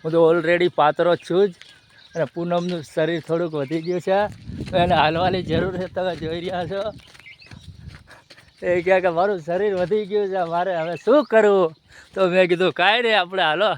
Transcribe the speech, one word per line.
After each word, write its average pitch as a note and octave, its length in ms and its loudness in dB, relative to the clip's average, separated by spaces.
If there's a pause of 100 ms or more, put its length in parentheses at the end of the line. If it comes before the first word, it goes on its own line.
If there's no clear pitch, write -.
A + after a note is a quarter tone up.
હું D#3+ 80 -4
તો E3 220 6
already F3 340 2
પાતળો D#3+ 480 2
જ - 20 -14 (120)
છું G3 180 2
જ. F3 60 -8 (600)
અને D#3+ 100 -2
પૂનમનું F3 580 -4
શરીર D#3+ 380 -2
થોડુંક E3 340 -4
વધી D3+ 280 -4
ગયું F3 180 -4
છે G3+ 280 0 (420)
તો F#3 60 -2
એને F3+ 180 2
હાલવાની E3 480 0
જરૂર F3+ 360 -2
છે. F#3 80 -6
તમે F3+ 300 -4
જોઈ D#3+ 240 -8
રહ્યા F3+ 260 -6
છો G3 160 -6 (1800)
એ F3+ 160 2
કહે F#3 180 4
કે F3+ 80 2
"મારું F3+ 320 0
શરીર F#3 340 -2
વધી F#3 320 -2
ગયું G3+ 220 -2
છે, F#3 140 -2
મારે F3 340 -2
હવે E3 200 -4
શું C4+ 280 2
કરવું?" G3+ 500 2 (400)
તો F#3+ 140 2
મેં F3+ 200 4
કીધું F3 240 0
કાંઈ G#3 300 2
નહીં, A3 160 2
આપણે F#3 240 -2
હાલો E3+ 360 0